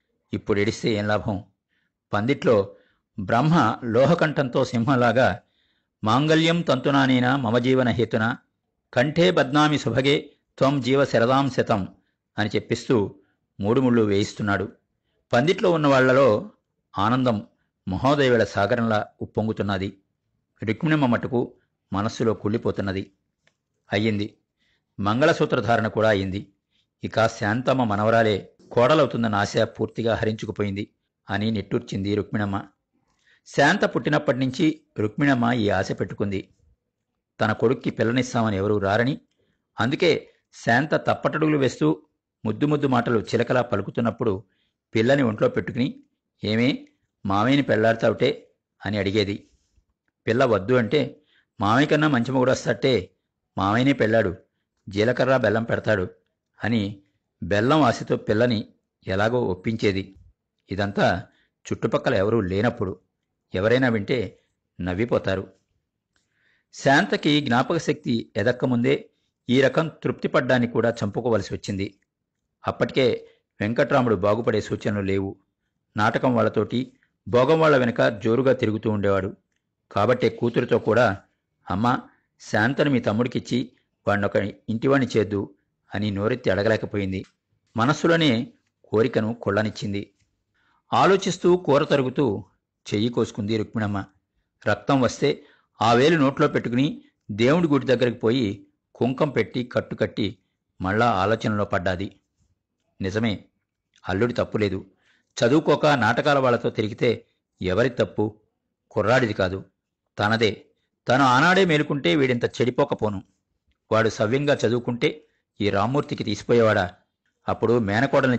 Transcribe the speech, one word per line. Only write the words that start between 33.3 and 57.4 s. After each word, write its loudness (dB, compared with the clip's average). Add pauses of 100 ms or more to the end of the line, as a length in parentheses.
శాంత 2
పుట్టినప్పటినుంచి -2 (180)
రుక్మిణమ్మ 0
ఈ 0
ఆశ 0
పెట్టుకుంది. -6 (920)
తన 2
కొడుక్కి -2
పిల్లనిస్తామని -2
ఎవరూ 0
రారని, 0 (600)
అందుకే 0 (240)
శాంత 0
తప్పటడుగులు 0
వేస్తూ 0 (420)
ముద్దు -2
ముద్దు 0
మాటలు 0
చిలకలా 0
పలుకుతున్నప్పుడు -4 (500)
పిల్లని 2
ఒంట్లో 0
పెట్టుకుని, -6 (420)
"ఏమే, -2 (380)
మామయ్యని 2
పెళ్లాడతావుటే?" 0 (360)
అని -4
అడిగేది. -2 (800)
పిల్ల 2
వద్దు 2
అంటే, 0 (400)
"మామయ్య 2
కన్నా 2
మంచి 0
మొగుడు 2
వస్తాటే, 0 (480)
మామయ్యనే 2
పెళ్ళాడు, 0 (540)
జీలకర్ర 2
బెల్లం 0
పెడతాడు" 0 (560)
అని -4 (400)